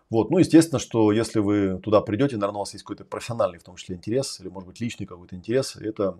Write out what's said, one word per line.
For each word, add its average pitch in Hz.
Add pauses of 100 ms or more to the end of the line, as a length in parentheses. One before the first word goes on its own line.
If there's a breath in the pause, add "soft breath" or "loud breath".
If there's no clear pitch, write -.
(100 loud breath)
Вот. 113
Ну, 170
естественно, 156
что 110
если 113
вы 101
туда 101
придете, 113
наверное, 104
у 101
вас 98
есть 98
какой-то 98
профессиональный, 98
в -
том 90
числе, 92
интерес, 110
или, 92
может 90
быть, 90
личный 110
какой-то 87
интерес. 113
И 98
это 98